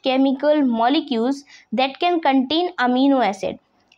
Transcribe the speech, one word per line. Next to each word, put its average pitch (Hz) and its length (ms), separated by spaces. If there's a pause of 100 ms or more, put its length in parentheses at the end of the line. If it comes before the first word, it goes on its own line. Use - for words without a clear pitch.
chemical 277 560 (100)
molecules 262 720 (360)
that 269 240
can 349 240
contain 277 420 (140)
amino 254 420
acid। - 320 (420)